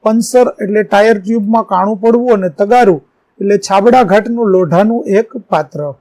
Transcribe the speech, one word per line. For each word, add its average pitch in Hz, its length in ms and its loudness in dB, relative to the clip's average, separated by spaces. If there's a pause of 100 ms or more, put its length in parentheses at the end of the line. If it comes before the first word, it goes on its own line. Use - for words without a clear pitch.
પંસર 233 440 0 (160)
એટલે 208 200 -2
ટાયર 214 380 2
ટ્યુબમાં 220 420 -2
કાણું 196 380 -2
પડવું 233 320 0
અને 190 160 0
તગારું 202 560 0 (360)
એટલે 196 180 0
છાબડા 220 440 2
ઘાટનું 220 440 0
લોઢાનું 190 580 0
એક 214 320 -2
પાત્ર. 151 640 -6